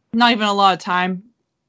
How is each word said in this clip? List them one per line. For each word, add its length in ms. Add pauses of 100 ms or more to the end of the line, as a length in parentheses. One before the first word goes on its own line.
(140)
not 180
even 160
a 60
lot 180
of 80
time, 420 (460)